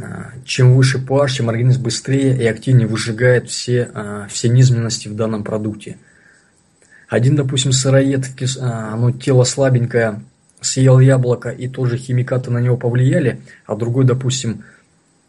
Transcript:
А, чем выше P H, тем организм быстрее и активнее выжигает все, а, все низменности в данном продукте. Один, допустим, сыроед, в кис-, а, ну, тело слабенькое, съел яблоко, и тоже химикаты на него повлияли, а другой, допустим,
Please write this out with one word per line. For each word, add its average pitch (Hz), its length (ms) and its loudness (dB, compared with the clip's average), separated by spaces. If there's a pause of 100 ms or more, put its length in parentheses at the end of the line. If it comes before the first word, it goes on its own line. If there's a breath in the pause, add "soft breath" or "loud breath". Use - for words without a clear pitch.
А, - 300 -14 (140)
чем 127 280 4
выше 131 320 2
P 135 80 -4
H, 139 240 0
тем 120 120 -2
организм 120 340 0
быстрее 131 540 0
и 117 80 -2
активнее 113 420 2
выжигает 117 640 0
все, 123 440 -4
а, 104 360 -10
все - 180 -4
низменности 117 640 2
в 104 60 -10
данном 110 280 -4
продукте. 107 540 -8 (1120 soft breath)
Один, 120 260 2
допустим, 135 380 -2
сыроед, 135 520 2
в - 100 -14
кис-, - 260 -6
а, 113 340 -6
ну, 120 160 0
тело 127 320 2
слабенькое, 120 760 0 (400)
съел 131 380 4
яблоко, 123 500 2
и 127 180 -10
тоже 123 300 -4
химикаты 127 540 -4
на 120 80 -2
него 123 180 0
повлияли, 127 640 0 (240 loud breath)
а 107 100 -4
другой, 117 300 0
допустим, 120 580 -2 (640 loud breath)